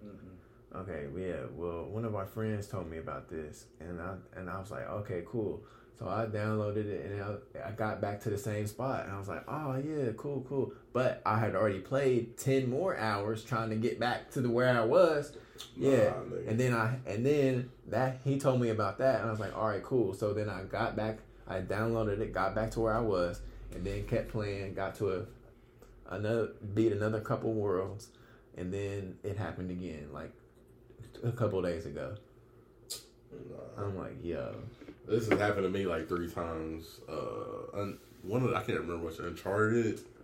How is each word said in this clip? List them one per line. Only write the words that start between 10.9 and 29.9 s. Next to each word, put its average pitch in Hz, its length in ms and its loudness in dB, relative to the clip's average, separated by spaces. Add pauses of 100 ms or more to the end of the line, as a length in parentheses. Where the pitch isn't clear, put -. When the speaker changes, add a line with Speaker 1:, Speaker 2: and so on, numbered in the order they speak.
Speaker 2:
But 123 340 2
I 107 140 6
had 98 160 2
already 98 240 2
played 120 560 2
ten 135 340 4
more 165 260 2
hours 107 460 0
trying 113 280 0
to 110 60 0
get 113 220 2
back 117 340 0
to 139 80 0
the 123 100 2
where 123 180 6
I 117 160 6
was, 147 520 6 (400)
yeah. 135 140 4
Speaker 3:
Nah, 107 460 6
nigga. 87 120 -4
Speaker 2:
And 113 120 2
then 123 140 4
I, 117 220 2 (100)
and 107 200 0
then 135 440 4 (180)
that, 127 360 2
he 139 140 2
told 127 220 6
me 120 100 4
about 104 280 2
that, 127 220 6
and 113 80 0
I - 20 2
was 107 100 -2
like, 98 160 -4
"All 110 120 2
right, 101 140 0
cool." 107 320 2
So 104 180 2
then 104 160 0
I 95 160 -4
got 104 320 -2
back, 110 220 0 (300)
I 92 120 -2
downloaded 107 600 2
it, 92 120 -4
got 95 220 2
back 110 180 2
to 117 80 -2
where 110 140 4
I 117 60 4
was, 95 400 2 (340)
and 90 100 -6
then 101 220 -2
kept - 240 0
playing, 101 440 -4
got 98 220 -2
to 95 160 2
a, - 1040 -10
another, 107 380 0 (220)
beat 110 180 6
another 107 280 2
couple - 320 0
worlds, 98 560 0 (480)
and 90 160 -4
then 98 500 -4
it 98 140 -4
happened 90 340 -4
again, 80 420 -8